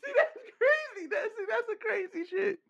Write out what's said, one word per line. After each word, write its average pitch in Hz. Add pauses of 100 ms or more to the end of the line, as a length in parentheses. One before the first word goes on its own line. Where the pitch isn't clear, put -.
see, 554
that's 622
crazy. 508
That's, 427
see, 392
that's 466
a 415
crazy 392
shit. 392 (120)